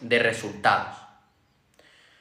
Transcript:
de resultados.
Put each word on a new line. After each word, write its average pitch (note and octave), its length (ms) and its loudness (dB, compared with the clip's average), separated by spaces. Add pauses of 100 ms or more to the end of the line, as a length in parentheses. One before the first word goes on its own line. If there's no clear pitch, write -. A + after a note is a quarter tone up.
de A#2 180 2
resultados. G#2 760 0 (1200)